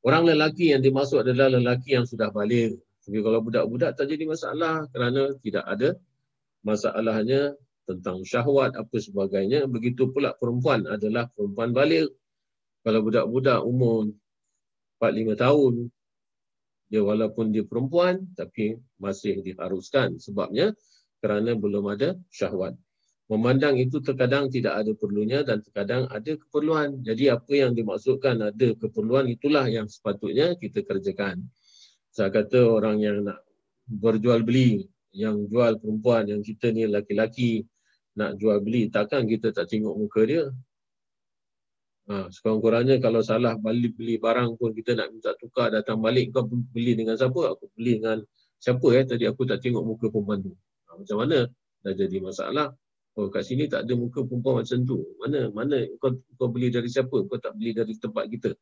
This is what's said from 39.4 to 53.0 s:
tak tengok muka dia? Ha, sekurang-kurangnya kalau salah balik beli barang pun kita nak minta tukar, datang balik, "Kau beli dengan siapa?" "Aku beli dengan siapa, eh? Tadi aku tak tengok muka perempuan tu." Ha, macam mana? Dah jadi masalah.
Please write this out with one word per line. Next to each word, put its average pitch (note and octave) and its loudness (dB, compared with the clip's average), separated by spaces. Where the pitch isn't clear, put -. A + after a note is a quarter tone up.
tak F#2 -4
tengok G#2+ -2
muka G#2+ 0
dia? D#3 0
Ha, F#2+ -6
sekurang-kurangnya A2+ 2
kalau A2+ 2
salah A2+ 0
balik A2+ -2
beli A2+ -4
barang A#2 0
pun A2 -2
kita A#2 -2
nak G2+ -2
minta A2+ -6
tukar, A#2+ -2
datang A2 -2
balik, A#2 2
"Kau A#2+ 2
beli A#2+ -2
dengan A2 0
siapa?" C3 0
"Aku - -20
beli A#2 0
dengan A2 -2
siapa, B2+ 2
eh? C3 6
Tadi A#2+ -2
aku B2+ -2
tak - -2
tengok A#2 0
muka A2 -4
perempuan G2+ -2
tu." F2+ -10
Ha, - -20
macam G2+ -6
mana? B2+ 2
Dah - -4
jadi F#3+ -2
masalah. D3 -4